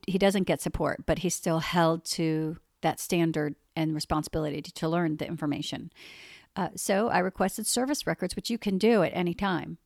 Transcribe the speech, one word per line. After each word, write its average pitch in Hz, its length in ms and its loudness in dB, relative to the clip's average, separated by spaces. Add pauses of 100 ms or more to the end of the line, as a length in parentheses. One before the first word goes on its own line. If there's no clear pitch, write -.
he 190 120 0
doesn't 196 260 4
get 156 160 2
support, - 460 -2
but 160 140 2
he's 175 140 0
still 160 260 0
held 165 440 2
to 160 540 0 (240)
that - 180 0
standard 160 540 0 (200)
and 160 200 0
responsibility 151 680 -2
to, - 120 -12
to 165 160 -4
learn 165 280 2
the - 100 -6
information. 156 640 -6 (640)
Uh, 190 180 -2
so 214 340 0
I - 100 2
requested 190 480 0
service 262 400 -2
records, 175 280 -4
which - 160 -6
you 233 80 -2
can 190 200 -2
do 214 240 6
at 156 120 2
any 175 200 0
time. 165 520 -2